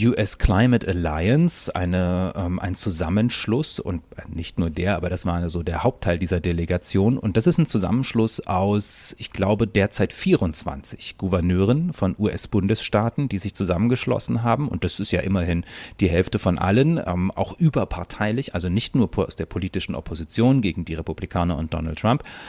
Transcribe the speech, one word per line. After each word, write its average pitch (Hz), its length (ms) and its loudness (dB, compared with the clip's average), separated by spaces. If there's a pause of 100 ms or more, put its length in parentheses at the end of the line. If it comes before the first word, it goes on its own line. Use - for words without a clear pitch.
U 120 80 4
S - 240 -2
Climate 113 500 4
Alliance, 90 880 0
eine, 90 580 0
ähm, 90 240 -2
ein 92 160 -4
Zusammenschluss 104 1040 0
und, 85 220 -4 (160)
äh, - 60 -14 (120)
nicht 82 240 -8
nur 85 120 2
der, 87 260 0
aber 87 140 -2
das 87 160 -4
war 87 240 0
so 85 120 -4
der 80 200 -4
Hauptteil 92 360 0
dieser 87 220 0
Delegation. 90 760 0
Und 101 180 0
das 113 100 4
ist 175 120 4
ein 160 80 4
Zusammenschluss 113 800 0
aus, 101 720 0
ich - 140 -12
glaube, 104 340 2
derzeit 101 480 2
vierundzwanzig - 1040 -2
Gouverneuren 95 760 2
von 92 260 -2
U-S-Bundesstaaten, 107 1080 0
die 101 80 -4
sich 95 180 -6
zusammengeschlossen 113 880 0
haben. 120 260 0
Und - 140 -4
das - 160 -2
ist 101 140 -4
ja 87 80 2
immerhin 87 460 0 (340)
die 95 80 4
Hälfte 87 300 2
von 90 200 0
allen, 135 460 4
ähm, 90 280 0
auch - 260 -4
überparteilich, 113 960 0
also 87 160 -2
nicht 101 260 0
nur 113 140 2
po-, 95 140 0
aus - 120 -10
der - 80 -4
politischen 90 500 -6
Opposition 113 680 0
gegen 87 240 -2
die 82 80 -6
Republikaner 82 640 -2
und 80 160 -4
Donald 80 240 -4
Trump, 117 260 2 (240)